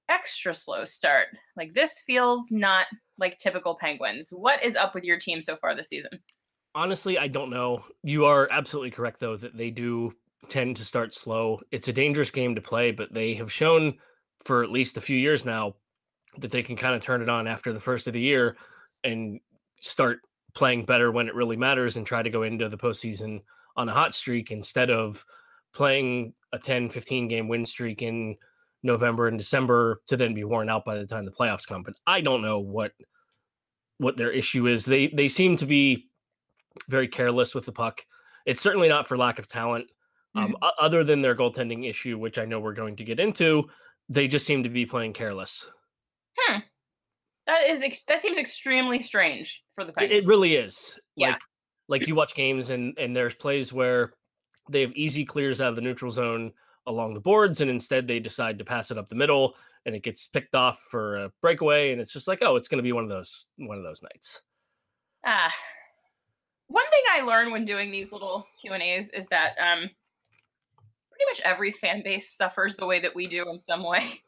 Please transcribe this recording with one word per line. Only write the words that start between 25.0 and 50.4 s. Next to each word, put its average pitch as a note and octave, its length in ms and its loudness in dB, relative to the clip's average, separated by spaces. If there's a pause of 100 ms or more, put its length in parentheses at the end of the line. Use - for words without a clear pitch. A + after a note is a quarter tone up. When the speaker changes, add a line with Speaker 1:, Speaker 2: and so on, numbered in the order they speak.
Speaker 2:
playing C3 580 0 (200)
a B2 60 -8
ten, B2 300 -2
fifteen A#2+ 400 -4
game A2+ 200 -2
win A#2 180 -2
streak A2+ 340 -8
in A2+ 360 -6 (460)
November A#2 460 2
and A2+ 80 0
December A#2+ 680 2
to C3+ 100 0
then A#2+ 160 2
be G#2 120 -6
worn A2 260 0
out A2 160 -2
by G#2+ 100 -4
the G#2 100 -8
time G#2+ 200 -8
the F#2+ 40 -12
playoffs G#2+ 360 -2
come. F#2+ 160 -10
But - 120 -14 (120)
I F#3 160 2
don't C3 180 2
know G#2+ 200 0
what, G2+ 320 -4 (1080)
what - 180 0
their A#2+ 140 0
issue B2 360 0
is. A#2+ 180 2
They, C3+ 240 4
they C#3+ 200 2
seem F3+ 300 4
to D3 80 -2
be C#3 420 4 (800)
very C3 200 0
careless B2 460 2
with C3 120 -6
the B2+ 60 -10
puck. A2+ 300 -6 (420)
It's C#3+ 160 0
certainly F#3+ 280 6
not D3 200 4
for C3 80 -2
lack B2 220 2
of G#2 100 -12
talent. A#2 380 -4 (480)
Um, G#3 180 0
Speaker 1:
Mm-hmm. - 100 -8
Speaker 2:
o-, E3+ 80 2 (140)
other E3 180 6
than D3 200 4
their B2+ 120 4
goaltending A#2+ 540 -2
issue, A2+ 300 -6
which A2 200 -6
I A2+ 60 -2
know A2+ 160 -6
we're G#2+ 140 -6
going G#2+ 220 -8
to A2+ 80 -12
get A2+ 140 -4
into, E3 500 2 (400)
they C#3 200 2
just C#3 180 2
seem C#3+ 160 2
to A#2+ 60 -2
be A#2+ 180 0
playing A2+ 280 -4
careless. G2+ 500 -6 (760)
Speaker 1:
Hmm. F4 200 2 (880)
That D#4 200 4
is D4 160 0
ex-, - 220 -4
that D#4+ 160 2
seems F#4+ 180 -2
extremely B3+ 600 0
strange E3+ 640 -2 (120)
for G3 100 -8
the E3 80 -12
Speaker 2:
It, - 40 -20
Speaker 1:
Penguins. G#3 280 4
Speaker 2:
it - 20 -2
really F#3+ 300 8